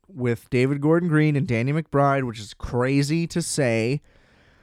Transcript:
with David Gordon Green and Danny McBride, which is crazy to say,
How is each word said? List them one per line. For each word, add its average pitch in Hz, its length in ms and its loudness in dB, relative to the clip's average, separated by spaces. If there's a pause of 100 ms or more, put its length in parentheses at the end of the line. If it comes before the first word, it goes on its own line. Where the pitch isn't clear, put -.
with 123 400 -4
David 135 320 0
Gordon 165 300 2
Green 151 260 4
and 135 100 0
Danny 120 260 0
McBride, 139 540 0
which 113 140 -8
is 101 140 -16
crazy 139 720 -2
to 170 160 -4
say, 123 580 -2 (640)